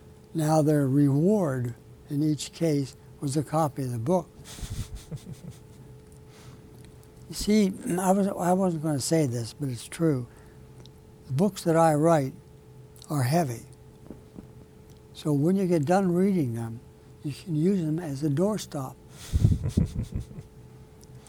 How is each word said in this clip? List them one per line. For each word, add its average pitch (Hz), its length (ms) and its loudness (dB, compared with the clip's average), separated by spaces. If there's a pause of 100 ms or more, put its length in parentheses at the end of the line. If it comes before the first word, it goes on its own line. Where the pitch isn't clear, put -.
(340)
Now, 156 280 2
their 147 260 4
reward 143 840 2 (360)
in 143 120 -2
each 151 300 -2
case 143 440 0 (240)
was 139 160 -2
a 151 60 0
copy 151 400 -2
of 123 100 -6
the 117 60 -4
book. 165 360 0
<laughs> - 840 -12 (2000)
You - 80 -12
see, 208 360 2 (260)
I 185 140 2
was, 196 140 4
I 175 260 0
wasn't 185 300 0
gonna 151 180 -2
say 160 240 2
this, 117 340 -4
but 139 120 -6
it's - 180 -10
true. 143 380 0 (1000)
The 139 40 -8
books 180 320 0
that 165 120 2
I 165 180 6
write 151 400 4 (720)
are 143 140 -2
heavy. 127 400 0 (1500)
So - 180 -4
when 156 240 2
you 196 100 0
get 165 200 2
done 180 260 2
reading 180 400 2
them, 117 280 -6 (440)
you 143 80 -6
can 160 240 -6
use 180 240 2
them 156 180 -2
as 143 240 -8
a 160 60 0
doorstop. 151 720 -2
<laughs> - 1120 0 (1160)